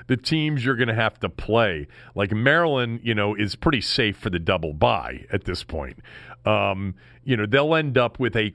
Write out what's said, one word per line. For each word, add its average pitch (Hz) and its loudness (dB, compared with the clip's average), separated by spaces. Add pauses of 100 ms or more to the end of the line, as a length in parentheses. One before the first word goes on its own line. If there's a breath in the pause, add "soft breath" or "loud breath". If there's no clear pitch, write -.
the - 0
teams 151 0
you're 127 0
gonna 117 0
have 110 0
to 95 -2
play. 101 0 (260 loud breath)
Like, 101 0
Maryland, 127 2
you 113 0
know, 104 2
is 104 -4
pretty 143 0
safe 107 0
for 110 -6
the 87 -2
double 82 -2
bye 78 0
at - -2
this 87 -6
point. 71 -10 (480 loud breath)
Um, 98 0 (300 loud breath)
you 131 0
know, 107 0
they'll 143 2
end 147 0
up 120 2
with 120 0
a 107 0